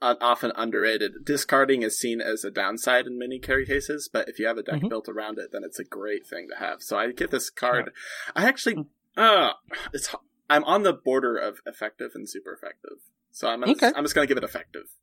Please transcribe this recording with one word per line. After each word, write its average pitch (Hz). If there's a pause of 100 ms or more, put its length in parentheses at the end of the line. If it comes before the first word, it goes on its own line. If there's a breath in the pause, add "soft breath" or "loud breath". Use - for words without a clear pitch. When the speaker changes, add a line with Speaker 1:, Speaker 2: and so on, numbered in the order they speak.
Speaker 1:
uh, 123
often 120
underrated. 107
Discarding 135
is 110
seen 117
as 110
a 101
downside 113
in 123
many 123
carry 135
cases, 143
but -
if -
you 107
have 113
a 110
deck 151
Speaker 2:
Mm-hmm. 180
Speaker 1:
built 110
around 107
it, -
then 101
it's -
a 95
great 104
thing 87
to -
have. 80
So -
I 120
get -
this 127
card. 123
Speaker 2:
Yeah. - (120)
Speaker 1:
I -
actually, 262
Speaker 2:
Mm. 151 (300)
Speaker 1:
uh, 196 (400 loud breath)
it's, -
h-, - (340)
I'm 151
on 190
the 190
border 127
of 104
effective -
and 107
super -
effective. - (340)
So -
I'm 117
gonna, 190
Speaker 2:
Okay. 262
Speaker 1:
I'm 151
just 147
gonna 147
give 139
it -
effective. - (200)